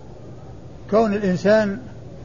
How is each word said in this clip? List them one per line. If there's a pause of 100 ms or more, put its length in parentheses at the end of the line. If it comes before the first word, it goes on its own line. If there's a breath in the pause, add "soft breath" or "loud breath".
(920)
كون
الإنسان (460)